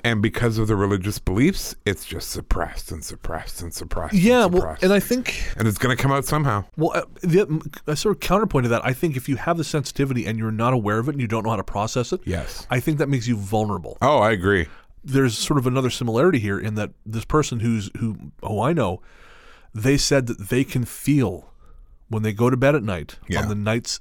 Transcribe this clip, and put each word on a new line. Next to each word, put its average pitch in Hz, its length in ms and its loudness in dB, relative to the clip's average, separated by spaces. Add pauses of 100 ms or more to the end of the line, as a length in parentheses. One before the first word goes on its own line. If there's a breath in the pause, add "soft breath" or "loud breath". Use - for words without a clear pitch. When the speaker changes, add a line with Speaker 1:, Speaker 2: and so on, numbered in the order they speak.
Speaker 1:
and 113 160 2
because 113 380 2
of 110 80 2
the 104 80 4
religious 98 440 0
beliefs, 127 560 0 (100)
it's 98 200 -2
just - 240 -10
suppressed - 640 -4
and 76 120 -8
suppressed - 580 -8
and 85 120 -10
suppressed 85 400 -4
and 180 80 6
Speaker 2:
Yeah, 240 240 6
well, 180 160 4
Speaker 1:
suppressed. 165 220 -4
Speaker 2:
and 185 100 6
I 202 80 6
think - 560 -2
Speaker 1:
And 107 100 2
it's 101 120 0
gonna 127 180 2
come 135 160 2
out 139 120 0
somehow. 135 380 0 (140)
Speaker 2:
Well, 160 160 0
uh, 170 80 0 (200)
the, 180 200 4
m-, 156 200 -2 (260)
a 151 100 -2
sort 208 180 0
of - 60 -20
counterpoint 185 440 2
to 117 40 0
that, 117 160 0
I 127 80 0
think 147 240 -2
if - 100 -6
you 139 100 0
have 170 200 -2
the 156 80 -2
sensitivity 135 640 -2
and 113 100 -2
you're 110 140 -2
not 117 220 2
aware 107 260 2
of 123 100 -2
it 147 40 -4
and 139 80 -4
you 117 60 -2
don't 110 160 0
know 113 60 0
how 113 80 0
to 95 60 -4
process 113 500 -2
it, 185 100 -4
Speaker 1:
Yes. - 460 -6
Speaker 2:
I 127 100 0
think 151 200 0
that 139 100 2
makes 123 180 0
you 120 80 2
vulnerable. 101 640 -2
Speaker 1:
Oh, 135 180 4
I 107 120 6
agree. 95 360 2 (360 loud breath)
Speaker 2:
There's 131 340 2
sort 151 200 0
of 127 100 2
another 127 220 0
similarity 127 500 2
here 101 200 -2
in 107 160 -4
that 104 160 -2 (140)
this 110 200 -6
person 147 360 0
who's, 110 360 0
who, 110 180 -4 (260)
who 107 200 -4
I 135 120 2
know, 98 280 0 (720 soft breath)
they 117 240 2
said 135 300 2
that 117 100 -4 (120)
they 131 140 2
can 127 220 -2
feel 120 680 0 (580)
when 110 140 -2
they 107 80 0
go 117 180 2
to 131 60 4
bed 135 200 4
at 120 80 0
night 90 340 -6 (100)
Speaker 1:
Yeah. 95 140 0
Speaker 2:
on 107 80 -2
the 104 60 -2
nights 107 460 -2